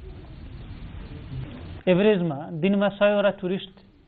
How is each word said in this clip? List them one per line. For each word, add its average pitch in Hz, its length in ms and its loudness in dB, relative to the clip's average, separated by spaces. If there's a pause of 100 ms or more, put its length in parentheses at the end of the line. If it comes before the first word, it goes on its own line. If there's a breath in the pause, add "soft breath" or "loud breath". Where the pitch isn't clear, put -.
(1900)
एभरेजमा 175 640 4
दिनमा 196 360 2
सयवटा 202 420 4
टुरिस्ट 185 400 -4 (380)